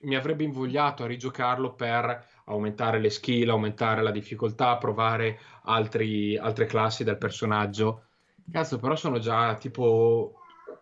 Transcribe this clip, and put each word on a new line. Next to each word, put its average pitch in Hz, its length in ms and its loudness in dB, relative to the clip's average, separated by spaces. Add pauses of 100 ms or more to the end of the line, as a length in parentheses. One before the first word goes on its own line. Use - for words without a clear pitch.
mi 135 140 -2
avrebbe 147 280 -2
invogliato 139 600 0
a 117 40 -4
rigiocarlo 127 680 -2
per 120 540 -2 (180)
aumentare 107 540 -2
le 107 100 4
skill, 120 400 2
aumentare 110 540 0
la 107 80 2
difficoltà, 113 680 0
provare 113 600 0 (240)
altri, 110 760 0
altre 110 280 -2
classi 110 380 0
del 107 140 0
personaggio. 107 840 -2 (480)
Cazzo, 160 260 -2
però 131 180 0
sono 143 240 -2
già 113 360 0
tipo, 117 880 2 (400)